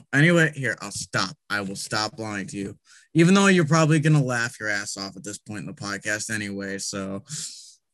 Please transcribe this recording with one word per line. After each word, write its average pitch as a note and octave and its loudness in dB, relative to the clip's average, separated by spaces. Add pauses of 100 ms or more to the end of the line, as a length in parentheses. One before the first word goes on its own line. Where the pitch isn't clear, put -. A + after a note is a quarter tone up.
(140)
Anyway, D#3+ 6
here, B2+ -4
I'll G2 -10
stop. - -4 (140)
I G2+ -2
will G2 -6
stop G#2+ -4
lying G#2 -6
to G2+ -10
you. G2+ -6 (380)
Even E3+ 6
though G3 6
you're F3+ 6
probably D#3+ 4
gonna D3+ 4
laugh A#2+ -2
your G#2+ -4
ass G#2 -4
off G2 -8
at F#2+ -16
this G2+ -10
point G#2 -12
in D#2 -10
the F#2+ -12
podcast G2+ -4
anyway. G2 -6
So, G2 -6 (720)